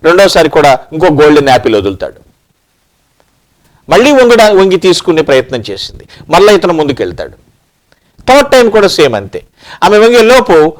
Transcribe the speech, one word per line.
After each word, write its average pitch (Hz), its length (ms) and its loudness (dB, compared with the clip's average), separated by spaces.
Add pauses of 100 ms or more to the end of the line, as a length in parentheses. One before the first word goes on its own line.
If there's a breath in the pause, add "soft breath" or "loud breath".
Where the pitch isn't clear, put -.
రెండోసారి 175 460 2
కూడా 143 300 0 (140)
ఇంకో 156 140 -2
గోల్డెన్ 151 420 2
యాపిల్ 120 280 0
వదులుతాడు. 95 440 -6 (1700)
మళ్ళీ 233 240 0
వంగడా-, 233 460 2
వంగి 190 180 0
తీసుకునే 170 460 -2
ప్రయత్నం 131 480 -4
చేసింది, - 380 -16 (220 loud breath)
మళ్ళీ 196 240 2
ఇతను 175 180 -2
ముందుకెళ్తాడు. 117 640 -6 (920)
థర్డ్ 277 220 2
టైమ్ 240 200 2
కూడా 202 180 0
సేమ్ 139 260 -2
అంతే, 98 300 -10 (400 loud breath)
ఆమె 202 140 2
వంగే 233 240 2
లోపు 202 580 2